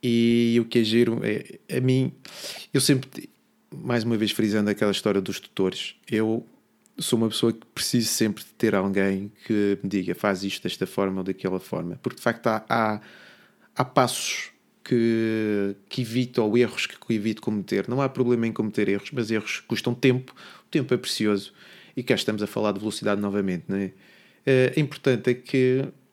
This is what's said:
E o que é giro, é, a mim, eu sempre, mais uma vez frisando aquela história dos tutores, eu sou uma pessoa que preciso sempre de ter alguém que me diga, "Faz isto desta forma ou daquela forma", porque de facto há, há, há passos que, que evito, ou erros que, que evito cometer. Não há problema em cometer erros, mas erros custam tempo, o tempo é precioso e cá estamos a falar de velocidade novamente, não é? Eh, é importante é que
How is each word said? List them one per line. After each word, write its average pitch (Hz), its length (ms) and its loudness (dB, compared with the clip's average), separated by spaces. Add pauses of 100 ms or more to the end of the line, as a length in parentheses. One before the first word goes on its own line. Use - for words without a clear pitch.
E 117 600 4
o 113 40 0
que 117 140 2
é 113 40 4
giro, 113 400 4
é, - 540 -6
a 127 40 0
mim, 131 300 2 (640)
eu 131 80 4
sempre, - 480 0 (460)
mais 120 280 -2
uma 117 140 0
vez 104 140 0
frisando 107 380 2
aquela 104 220 2
história 98 300 2
dos 95 180 -6
tutores, - 560 -4 (140)
eu 110 360 0 (540)
sou 113 180 0
uma 113 120 2
pessoa 117 220 2
que 113 220 -8
preciso 117 360 0
sempre - 340 0
de - 80 -20
ter 107 240 2
alguém 98 560 0 (160)
que 101 340 2
me 101 80 -4
diga, 92 240 -2
"Faz 98 300 0
isto 101 200 -6
desta 90 220 -4
forma 95 340 -2
ou 92 40 -6
daquela 92 360 -4
forma", 87 440 -8
porque - 140 -6
de - 40 -18
facto 117 260 -2
há, 110 220 0
há, 107 320 0 (760)
há 139 100 0
passos - 680 0 (320)
que, 110 920 0 (140)
que - 120 -4
evito, 120 420 -2
ou 107 140 2
erros 117 280 2
que, - 140 -10
que - 140 -4
evito 107 280 -2
cometer. 101 460 -2
Não 127 140 -2
há 139 80 0
problema 120 360 2
em 113 60 -2
cometer 107 380 0
erros, 101 220 -2
mas 117 200 -4
erros - 300 -4
custam 120 340 -2
tempo, 127 380 2 (340)
o - 20 -20
tempo 135 240 0
é 123 40 2
precioso 104 560 -2 (420)
e 123 80 -6
cá 123 120 2
estamos 104 280 -2
a 101 40 -4
falar 104 260 -2
de 101 60 -6
velocidade 104 420 -2
novamente, 98 460 -2
não 98 100 -4
é? 98 140 -4 (540)
Eh, 127 300 4
é 156 40 0
importante 135 500 0
é 123 40 4
que 131 520 2 (280)